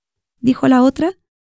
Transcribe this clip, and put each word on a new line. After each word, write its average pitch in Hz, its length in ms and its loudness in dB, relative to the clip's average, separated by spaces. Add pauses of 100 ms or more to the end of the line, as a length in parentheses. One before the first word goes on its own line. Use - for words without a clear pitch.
(400)
dijo 254 260 -2
la 254 160 4
otra, 302 360 -2 (260)